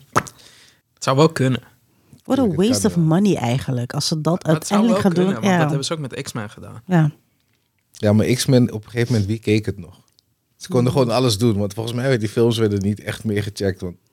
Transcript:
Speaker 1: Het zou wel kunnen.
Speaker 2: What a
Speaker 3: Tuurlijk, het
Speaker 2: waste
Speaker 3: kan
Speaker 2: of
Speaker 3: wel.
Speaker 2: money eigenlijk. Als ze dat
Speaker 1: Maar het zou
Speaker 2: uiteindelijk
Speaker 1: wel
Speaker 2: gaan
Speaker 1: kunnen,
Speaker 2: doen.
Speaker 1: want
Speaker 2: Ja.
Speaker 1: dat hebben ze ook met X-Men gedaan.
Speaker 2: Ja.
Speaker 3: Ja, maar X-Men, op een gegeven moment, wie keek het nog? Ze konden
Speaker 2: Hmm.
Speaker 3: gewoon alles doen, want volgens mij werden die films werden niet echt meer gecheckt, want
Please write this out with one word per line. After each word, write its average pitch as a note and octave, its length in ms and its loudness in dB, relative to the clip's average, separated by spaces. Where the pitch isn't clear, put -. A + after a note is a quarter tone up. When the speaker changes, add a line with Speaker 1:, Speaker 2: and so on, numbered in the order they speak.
Speaker 1:
Het - 880 -10
zou C3+ 140 0
wel D#3+ 120 6
kunnen. C3 320 -2
Speaker 2:
What C4 160 -2
a - 20 4
Speaker 3:
Tuurlijk, F3 200 0
het G#3+ 80 2
Speaker 2:
waste G#3 120 0
Speaker 3:
kan G3+ 100 2
Speaker 2:
of D#3 60 4
Speaker 3:
wel. E3 100 4
Speaker 2:
money G3+ 160 4
eigenlijk. A#2+ 580 -2
Als D3+ 140 -4
ze D#3 140 -4
dat D#3+ 240 -2
Speaker 1:
Maar D#3 100 2
het D#3 120 -4
zou G3+ 140 2
Speaker 2:
uiteindelijk A3+ 120 4
Speaker 1:
wel G3+ 80 0
Speaker 2:
gaan G3+ 120 2
Speaker 1:
kunnen, F#3 200 0
Speaker 2:
doen. A3 80 -8
Speaker 1:
want G3 120 2
Speaker 2:
Ja. F3+ 60 4
Speaker 1:
dat D#3 80 2
hebben D3 180 -2
ze - 80 -4
ook D#3+ 60 -6
met C#3+ 220 -10
X-Men A2 280 -10
gedaan. G#2 360 -18
Speaker 2:
Ja. D#3+ 260 4
Speaker 3:
Ja, G#2 220 2
maar G#2+ 120 4
X-Men, B2 460 2
op G#2+ 140 -8
een - 60 -20
gegeven A#2+ 200 -2
moment, G#2 180 0
wie A2 100 -4
keek G#2+ 260 0
het G2 120 -6
nog? E2 240 -20
Ze - 120 -18
konden B2 240 2
Speaker 2:
Hmm. C#3 80 2
Speaker 3:
gewoon A#2 140 0
alles B2 220 2
doen, A2 200 2
want G2+ 160 -4
volgens A2+ 220 -8
mij A#2+ 80 -4
werden C3 180 0
die G#2+ 80 -4
films A#2 280 2
werden G2+ 240 0
niet G2+ 180 -2
echt - 240 -10
meer G#2 200 -2
gecheckt, G2+ 380 -4
want F2 140 -10